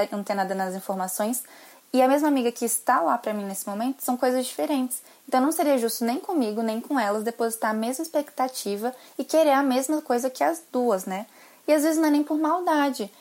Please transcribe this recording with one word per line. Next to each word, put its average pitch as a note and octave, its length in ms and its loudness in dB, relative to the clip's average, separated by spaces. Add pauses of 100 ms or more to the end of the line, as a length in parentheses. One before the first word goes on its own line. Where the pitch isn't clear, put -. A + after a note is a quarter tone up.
(100)
antenada G3 440 -2
nas F#3+ 200 -4
informações, G3 680 -4 (500)
e B3+ 80 4
a B3+ 80 6
mesma D4 200 4
amiga B3+ 220 2
que A#3 140 -6
está B3+ 380 0
lá C4+ 160 2
pra A3 160 -4
mim G3+ 100 -4
nesse G3 240 -8
momento, A3+ 340 -4
são B3+ 140 -2
coisas B3+ 300 0
diferentes. C#4+ 560 -2 (260)
Então C4 100 2
não C#4 140 4
seria D4 240 2
justo A#3 260 -2
nem A#3+ 160 0
comigo, A3+ 440 -2
nem A3 180 -2
com C#4+ 180 -2
elas G#3+ 240 0
depositar A3+ 500 -2
a - 20 -2
mesma A#3+ 280 -4
expectativa B3+ 920 -4 (240)
e C4 60 -4
querer D#4 280 4
a C4+ 100 4
mesma C4+ 380 0
coisa B3+ 300 0
que C4 120 -6
as E4 200 0 (100)
duas, A#3 320 2
né? G3 220 -6 (420)
E D4+ 60 6
às D4+ 80 4
vezes D#4 160 2
não D#4+ 100 4
é - 20 4
nem D4 120 4
por D4+ 160 -2
maldade, D4+ 840 0